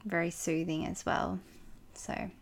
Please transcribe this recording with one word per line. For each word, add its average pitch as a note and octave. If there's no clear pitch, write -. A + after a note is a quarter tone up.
very F3
soothing D#3+
as -
well. -
So -